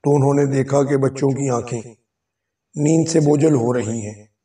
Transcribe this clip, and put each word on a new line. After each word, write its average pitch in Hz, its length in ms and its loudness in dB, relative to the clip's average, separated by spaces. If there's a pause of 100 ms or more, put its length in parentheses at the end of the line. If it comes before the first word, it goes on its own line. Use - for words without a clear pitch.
तो 143 60 0
उन्होंने 143 460 2
देखा 135 260 0
कि 139 140 0
बच्चों 135 340 0
की 135 180 -4
आंखें 117 480 -6 (800)
नींद 156 320 2
से 160 120 2
बोझल 147 340 2
हो 120 180 0
रही 117 280 -4
हैं। 104 340 -16 (100)